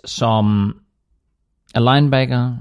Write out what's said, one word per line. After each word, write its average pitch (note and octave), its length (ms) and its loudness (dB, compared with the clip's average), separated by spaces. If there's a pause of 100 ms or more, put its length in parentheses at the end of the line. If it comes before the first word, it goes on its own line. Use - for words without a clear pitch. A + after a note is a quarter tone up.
som G#2+ 720 0 (1000)
er A#2 200 2
linebacker C3 640 0